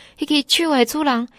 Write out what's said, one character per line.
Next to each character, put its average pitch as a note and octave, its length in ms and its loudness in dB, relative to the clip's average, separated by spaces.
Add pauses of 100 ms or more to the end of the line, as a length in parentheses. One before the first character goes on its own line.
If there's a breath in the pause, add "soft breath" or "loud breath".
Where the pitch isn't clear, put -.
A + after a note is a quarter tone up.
(180 loud breath)
迄 D4 80 -6
只 D4+ 380 0
手 D#4+ 80 0
的 B3+ 120 4
主 D4+ 200 -2
人， B3 240 -2 (100)